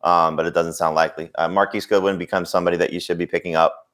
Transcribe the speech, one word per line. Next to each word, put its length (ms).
Um, 340
but 80
it 80
doesn't 220
sound 220
likely. 400
Uh, 120
Marquise 380
Goodwin 320
becomes 320
somebody 260
that 160
you 80
should 160
be 80
picking 320
up, 380